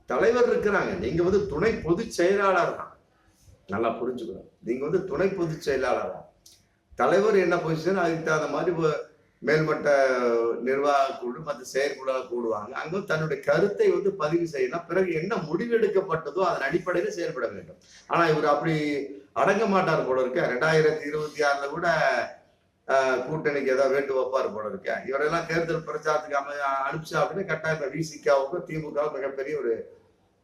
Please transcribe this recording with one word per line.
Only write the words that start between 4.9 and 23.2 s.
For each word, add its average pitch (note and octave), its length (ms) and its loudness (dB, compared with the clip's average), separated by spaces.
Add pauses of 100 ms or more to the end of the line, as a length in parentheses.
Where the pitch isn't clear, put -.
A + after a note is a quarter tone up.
துணை E3+ 220 0
பொதுச் E3 340 -4
செயலாளர் B2+ 500 -2
தான். - 180 -14 (640)
தலைவர் G3 400 4
என்ன F3+ 200 4
பொசிஷன், D#3+ 400 0
அதுக்கு E3 280 0
தகுந்த D3+ 240 0
மாதிரி D#3+ 280 -2
வ-, D#3+ 380 -2 (320)
மேல்மட்ட C#3+ 640 4 (520)
நிர்வாக C3+ 580 2
குழு, - 220 -8
மத்த C#3+ 220 -8
செயற்குழு C3+ 500 -2
கூடுவாங்க. A#2+ 600 -4
அங்க C#3+ 200 -8
வந்து G3 160 -4
தன்னுடைய D#3 360 -2
கருத்தை G3 460 2
வந்து F3+ 220 2
பதிவு E3 360 0
செய்யலாம். C#3 400 -4
பிறகு F3+ 260 0
என்ன F#3 220 -2
முடிவு G3+ 420 0
எடுக்கப்பட்டதோ F3 640 0
அதன் E3 300 0
அடிப்படையில F3 380 0
செயல்பட D#3 400 -4
வேண்டும். F#2+ 280 -14 (320)
ஆனா E3 200 4
இவர் D3+ 180 2
அப்படி D3 640 0 (260)
அடங்க G3+ 320 2
மாட்டார் D#3+ 420 2
போல C3 140 2
இருக்க. B2+ 200 0
ரெண்டாயிரத்தி D#3 640 2
இருபத்தி D3+ 340 -4
ஆறுல C#3 280 2
கூட, E3+ 240 0 (960)
ஆஹ், C3 380 2